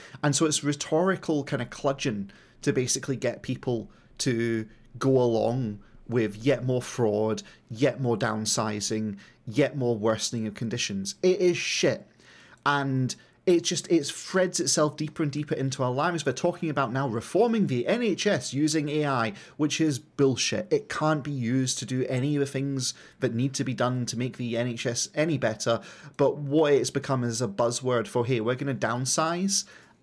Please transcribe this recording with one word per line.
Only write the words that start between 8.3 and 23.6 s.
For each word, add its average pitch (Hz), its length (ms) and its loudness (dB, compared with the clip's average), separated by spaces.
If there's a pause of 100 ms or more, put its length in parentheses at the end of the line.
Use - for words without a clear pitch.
yet 131 320 0
more 120 200 2
worsening 110 500 0
of 104 80 -6
conditions. 104 720 -4
It 185 160 4
is 175 160 4
shit. - 500 -2 (580)
And 135 520 0 (300)
it 170 180 4
just, - 260 -2
it 165 140 4
threads 185 560 0
itself 151 380 2
deeper 156 240 -4
and 147 100 0
deeper 147 220 -2
into 135 280 -2
our 127 80 2
lives. 160 360 0
We're 131 60 2
talking 175 360 0
about 135 240 0
now 135 160 0
reforming 190 580 2
the 123 200 0
N 233 160 2
H 208 240 0
S 165 260 0
using 147 380 0
A 151 160 0
I, 117 260 0 (240)
which 151 240 0
is 151 180 2
bullshit. - 720 0
It - 200 0
can't 156 340 0
be 147 60 -6
used 131 480 0
to - 80 -8
do 127 240 -2
any 135 260 0
of 143 40 0
the 135 60 2
things 135 460 -4 (280)
that 120 120 0
need 131 220 0
to 131 100 -2